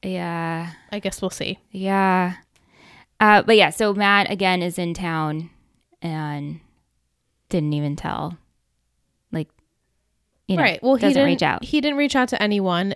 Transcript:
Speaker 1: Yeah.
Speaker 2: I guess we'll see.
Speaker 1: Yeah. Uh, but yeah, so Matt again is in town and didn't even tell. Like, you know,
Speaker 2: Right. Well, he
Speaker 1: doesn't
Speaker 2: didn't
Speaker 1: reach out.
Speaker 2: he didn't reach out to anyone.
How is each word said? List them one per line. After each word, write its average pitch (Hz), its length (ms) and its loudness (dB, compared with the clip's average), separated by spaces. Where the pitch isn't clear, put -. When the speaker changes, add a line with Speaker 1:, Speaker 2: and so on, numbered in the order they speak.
Speaker 1:
Yeah. 170 680 -6
Speaker 2:
I 208 80 -8
guess 196 220 -8
we'll 185 100 -4
see. - 280 -8
Speaker 1:
Yeah. 190 640 0
Uh, 214 220 8
but 226 140 6
yeah, 180 140 6
so 208 240 0
Matt 202 360 2
again 185 320 0
is 175 160 -4
in 170 160 -4
town 160 560 -4
and 151 600 -8
didn't 151 240 -2
even 147 220 -2
tell. 160 420 -8
Like, 160 180 -6
you 185 80 0
know, 175 60 2
Speaker 2:
Right. 208 200 0
Well, 269 140 4
he 226 60 0
Speaker 1:
doesn't 285 120 4
Speaker 2:
didn't 277 120 4
Speaker 1:
reach 269 160 2
out. - 220 -2
Speaker 2:
he 302 160 0
didn't 285 180 -2
reach 285 180 0
out 254 140 2
to - 120 -2
anyone. 190 540 0